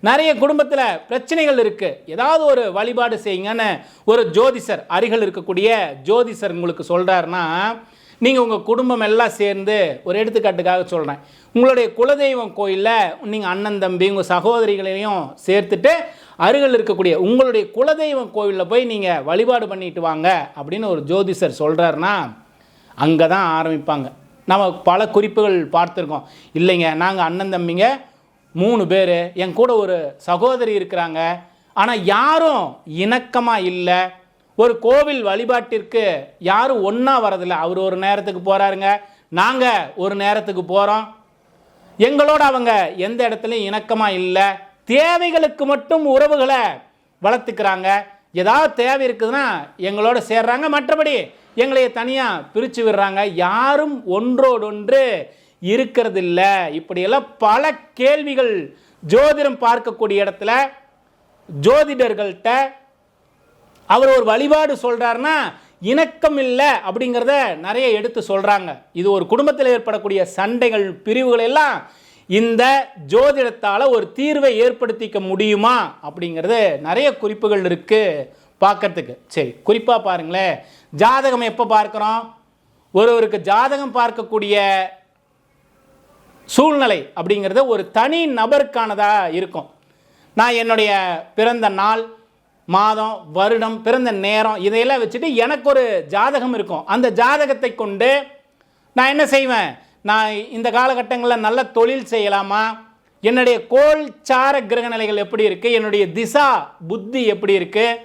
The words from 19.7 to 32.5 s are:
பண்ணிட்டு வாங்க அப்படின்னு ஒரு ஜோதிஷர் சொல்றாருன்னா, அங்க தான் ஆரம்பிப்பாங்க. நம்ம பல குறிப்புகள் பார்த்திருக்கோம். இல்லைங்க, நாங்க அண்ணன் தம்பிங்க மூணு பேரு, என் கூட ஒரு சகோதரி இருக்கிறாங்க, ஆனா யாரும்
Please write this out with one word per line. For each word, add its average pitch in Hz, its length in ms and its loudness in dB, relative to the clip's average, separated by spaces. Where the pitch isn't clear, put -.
பண்ணிட்டு 180 360 -10
வாங்க 160 200 0
அப்படின்னு 190 360 -6
ஒரு 151 60 -4
ஜோதிஷர் 185 500 -2
சொல்றாருன்னா, 160 540 0
அங்க 156 240 2
தான் 190 120 0
ஆரம்பிப்பாங்க. 151 500 -4
நம்ம 190 180 4
பல 185 120 4
குறிப்புகள் 208 400 2
பார்த்திருக்கோம். 165 500 -4
இல்லைங்க, 175 300 2
நாங்க 190 260 0
அண்ணன் 190 260 -6
தம்பிங்க 175 320 0
மூணு 208 360 2
பேரு, 185 260 2
என் 180 140 -6
கூட 247 140 2
ஒரு 185 120 -2
சகோதரி 226 520 0
இருக்கிறாங்க, 170 420 -4
ஆனா 226 180 0
யாரும் 285 520 2